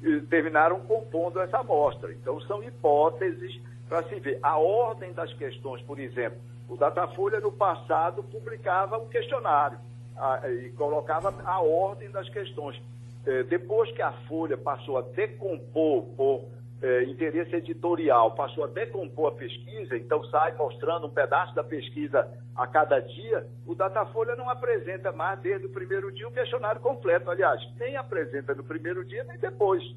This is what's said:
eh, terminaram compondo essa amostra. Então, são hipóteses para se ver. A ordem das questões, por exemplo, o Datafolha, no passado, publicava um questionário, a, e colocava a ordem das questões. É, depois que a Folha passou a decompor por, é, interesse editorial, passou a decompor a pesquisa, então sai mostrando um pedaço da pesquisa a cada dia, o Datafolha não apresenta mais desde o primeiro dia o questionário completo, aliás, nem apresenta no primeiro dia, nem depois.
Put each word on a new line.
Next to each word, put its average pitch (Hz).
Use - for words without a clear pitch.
eh, 151
terminaram 160
compondo 180
essa 185
amostra. 147
Então, 139
são 208
hipóteses 165
para 165
se 208
ver. 135
A 151
ordem 190
das 165
questões, 123
por 139
exemplo, 120
o 123
Datafolha, 180
no 208
passado, 170
publicava 202
um 226
questionário, 202
a, 131
e 123
colocava 151
a 185
ordem 196
das 196
questões. 147
É, 131
depois 208
que -
a 151
Folha 156
passou 131
a 127
decompor 156
por, 135
é, 123
interesse 156
editorial, 165
passou 139
a 139
decompor 156
a -
pesquisa, 120
então 135
sai 156
mostrando 147
um -
pedaço 143
da 151
pesquisa 131
a 123
cada 147
dia, 147
o 170
Datafolha 220
não 247
apresenta 202
mais 175
desde 190
o -
primeiro 190
dia 196
o -
questionário 233
completo, 175
aliás, 175
nem 262
apresenta 139
no -
primeiro 175
dia, 220
nem -
depois. 196